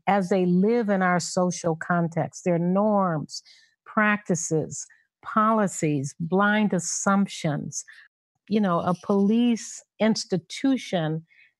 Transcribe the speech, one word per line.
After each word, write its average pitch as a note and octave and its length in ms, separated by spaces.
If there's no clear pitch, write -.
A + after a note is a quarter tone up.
as F#3+ 220
they F#3 180
live G3+ 420
in F#3+ 140
our F3+ 180
social F3 560
context. E3 680
Their F3 140
norms, F#3 840
practices, F#3 1040
policies, F#3 1000
blind G3+ 520
assumptions, F3 1120
you G#3+ 120
know, F3 200
a F3 140
police A3 800
institution G3 1300